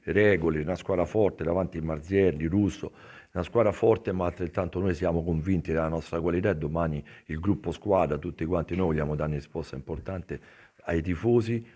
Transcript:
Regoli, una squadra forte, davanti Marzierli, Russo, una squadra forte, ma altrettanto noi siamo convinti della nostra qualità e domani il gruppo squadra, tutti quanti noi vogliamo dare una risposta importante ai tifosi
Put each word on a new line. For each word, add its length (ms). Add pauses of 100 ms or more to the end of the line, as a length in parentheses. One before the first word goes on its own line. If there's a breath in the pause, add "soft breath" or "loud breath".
Regoli, 560
una 140
squadra 300
forte, 400
davanti 360
Marzierli, 680
Russo, 460 (400 loud breath)
una 120
squadra 260
forte, 400
ma 160
altrettanto 540
noi 120
siamo 300
convinti 500
della 160
nostra 320
qualità 300
e 60
domani 460 (240 loud breath)
il 120
gruppo 320
squadra, 480
tutti 260
quanti 300
noi 120
vogliamo 280
dare 160
una 80
risposta 380
importante 640 (480 loud breath)
ai 120
tifosi 640 (120)